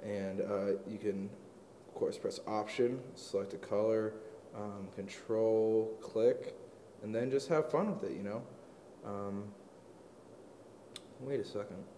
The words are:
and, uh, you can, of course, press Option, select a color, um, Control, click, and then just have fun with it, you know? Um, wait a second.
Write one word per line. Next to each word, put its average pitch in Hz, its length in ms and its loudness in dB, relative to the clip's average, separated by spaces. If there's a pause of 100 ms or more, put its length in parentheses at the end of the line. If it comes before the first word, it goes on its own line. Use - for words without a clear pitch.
and, 98 380 -2
uh, 101 320 2 (140)
you 104 120 -6
can, 101 320 0 (560)
of - 80 -14
course, - 200 2
press - 300 -4
Option, 120 540 2 (160)
select - 400 -4
a - 20 -6
color, 107 560 2 (420)
um, 101 400 -8
Control, 110 1040 4
click, - 560 4 (460)
and 107 120 -4
then 123 180 2
just 139 180 2
have 156 220 4
fun 196 200 4
with - 120 -4
it, - 120 -2
you - 60 -8
know? 101 220 -4 (600)
Um, 101 420 -4 (1800)
wait 131 180 -2
a 101 60 -2
second. 98 380 -6 (140)